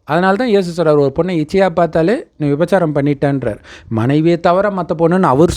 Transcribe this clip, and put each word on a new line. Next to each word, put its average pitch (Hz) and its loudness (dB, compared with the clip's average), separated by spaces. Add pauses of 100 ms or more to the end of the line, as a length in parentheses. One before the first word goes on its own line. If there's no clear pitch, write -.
அதனால 185 0
தான் 254 -2
இயேசு 180 0
சொல்றார், 151 2
"ஒரு 139 2
பொண்ணை 175 -2
இச்சையா 185 0
பார்த்தாலே 170 0 (220)
நீ 147 -4
விபச்சாரம் 160 0
பண்ணிட்டேன்றார்." 139 -2 (300)
மனைவியை 147 0
தவிர 185 0
மத்த 180 -6
பொண்ணுன்னு 170 2
அவர் 156 2